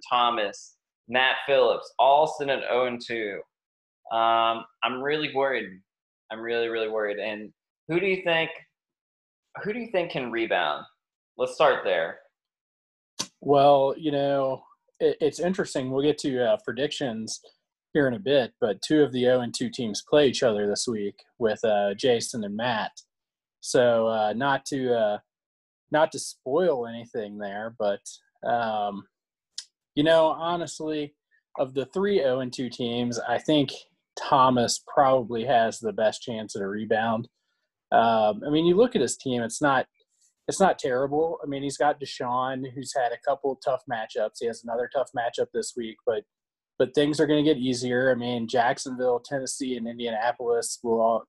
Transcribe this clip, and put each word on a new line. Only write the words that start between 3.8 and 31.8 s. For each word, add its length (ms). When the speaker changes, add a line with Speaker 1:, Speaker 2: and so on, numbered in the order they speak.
Speaker 1:
Um, 560
I'm 160
really 340
worried. 460
I'm 100
really, 280
really 200
worried. 300
And 320
who 100
do 60
you 180
think, 280
who 100
do 60
you 120
think 200
can 200
rebound? 540
Let's 160
start 280
there. 360
Speaker 2:
Well, 560
you 160
know, 520
it, 220
it's 180
interesting. 500
We'll 140
get 140
to, 260
uh, 180
predictions 800
here 120
in 60
a 60
bit, 420
but 220
two 200
of 100
the 180
oh 100
and 140
two 160
teams 360
play 220
each 140
other 240
this 200
week 280
with, 260
uh, 300
Jason 500
and 100
Matt. 360
So, 480
uh, 280
not 300
to, 280
uh, 240
not 220
to 60
spoil 680
anything 520
there, 400
but, 240
um, 580
you 100
know, 220
honestly, 880
of 140
the 140